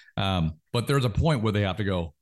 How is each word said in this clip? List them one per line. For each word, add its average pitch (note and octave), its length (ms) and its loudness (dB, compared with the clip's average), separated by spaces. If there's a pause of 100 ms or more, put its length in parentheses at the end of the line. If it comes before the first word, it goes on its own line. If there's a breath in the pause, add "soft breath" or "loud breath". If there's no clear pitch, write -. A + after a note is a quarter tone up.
(180 loud breath)
um, F#2 340 0 (200)
but A#2+ 140 -2
there's C#3 200 2
a A2+ 40 0
point C#3 320 2
where A2 100 2
they G#2 100 2
have F#2+ 160 -2
to A2 60 -2
go, F2+ 380 -2